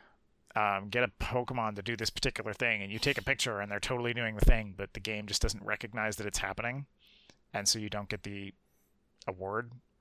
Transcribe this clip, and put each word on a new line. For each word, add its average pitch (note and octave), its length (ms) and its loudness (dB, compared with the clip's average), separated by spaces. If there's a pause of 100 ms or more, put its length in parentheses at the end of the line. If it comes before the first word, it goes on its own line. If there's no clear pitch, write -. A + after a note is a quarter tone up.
(540)
um, G2+ 360 2
get B2 140 2
a A2 80 0 (100)
Pokemon A#2+ 560 0
to G2+ 40 -6
do A#2 140 -4
this G#2+ 140 -2
particular A2 420 -2
thing," A2 300 2
and G2 100 -6
you A2 80 -6
take C#3+ 180 2
a G#2 60 -2
picture, A2+ 380 0
and G2+ 100 -4
they're G2+ 80 -2
totally A#2+ 340 0
doing A2+ 220 -2
the G2+ 80 4
thing, G#2+ 320 8
but G2 180 -6
the G#2+ 60 -10
game G#2+ 280 -4
just G2+ 140 -2
doesn't G#2+ 220 0
recognize G#2+ 540 -4
that G#2 100 -4
it's - 120 -2
happening, A#2+ 480 -4 (640)
and G#2 160 0
so A#2 100 2
you G#2+ 100 -4
don't G#2 200 -4
get G#2 140 -6
the G2+ 300 -8 (760)
award, G2+ 440 -4 (300)